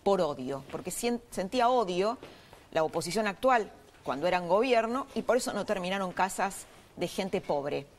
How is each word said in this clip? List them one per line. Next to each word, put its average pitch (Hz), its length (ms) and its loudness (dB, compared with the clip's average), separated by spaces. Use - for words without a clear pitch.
por 196 200 4
odio, 139 500 -4
porque 160 180 -8
sien-, 233 400 -2
sentía 233 400 2
odio 208 480 2
la 160 120 2
oposición 170 440 -2
actual 220 440 2
cuando 139 220 -4
eran 180 220 2
gobierno 233 680 4
y 226 80 -2
por 233 160 2
eso 240 160 -2
no 202 140 -4
terminaron 190 460 -2
casas 190 520 -2
de 175 120 -2
gente 190 320 -2
pobre. 143 440 -2